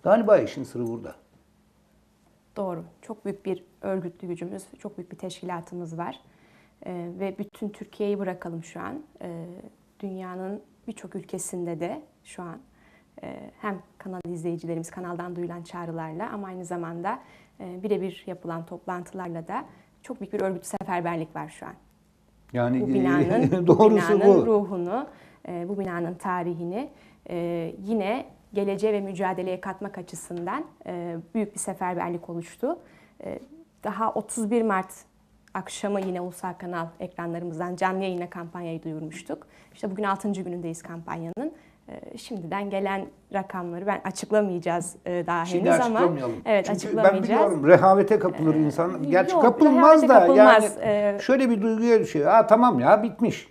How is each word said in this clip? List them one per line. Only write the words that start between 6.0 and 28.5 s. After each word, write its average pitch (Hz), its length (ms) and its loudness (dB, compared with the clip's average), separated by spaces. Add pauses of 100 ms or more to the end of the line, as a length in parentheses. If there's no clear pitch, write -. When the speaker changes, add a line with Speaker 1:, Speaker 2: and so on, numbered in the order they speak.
Speaker 2:
Ee, 175 220 -10 (120)
ve 190 180 -6
bütün 202 300 -10
Türkiye'yi 208 500 -6
bırakalım 180 460 -8
şu - 160 -16
an. 247 220 -10 (200)
Ee, 170 220 -12 (560)
dünyanın 185 600 -10 (280)
birçok 202 260 -16
ülkesinde 175 680 -8
de 220 220 -8 (220)
şu - 180 -18
an, 170 160 -14 (640)
e, - 140 -14 (240)
hem 202 180 -6 (200)
kanal 185 300 -12
izleyicilerimiz 170 600 -6
kanaldan 175 460 -10
duyulan 170 260 -8
çağrılarla 165 720 -10
ama 202 140 -10
aynı 185 180 -12
zamanda, 170 540 -8 (420)
e, 185 220 -12
birebir 190 440 -4
yapılan 165 400 -10
toplantılarla 175 840 -10
da 220 160 -8 (380)
çok - 180 -14
büyük 196 120 -10
bir 208 80 -4
örgütlü 190 260 -4 (140)
seferberlik 170 560 -6
var 151 120 -10
şu - 180 -18
an. - 80 -16 (800)
Speaker 1:
Yani, 123 280 0
Speaker 2:
Bu - 100 -2
Speaker 1:
e, 127 40 0
Speaker 2:
binanın, 147 720 2
Speaker 1:
<laughs> - 0 -
doğrusu 214 240 8
Speaker 2:
bu 214 60 4 (240)
binanın 202 220 8
Speaker 1:
bu. 226 40 0
Speaker 2:
ruhunu, 202 600 -2 (420)
e, 175 200 -8
bu 202 100 -6
binanın 175 360 -6
tarihini, 180 760 -6 (400)
e, 175 60 -8 (480)
yine 220 420 -4 (260)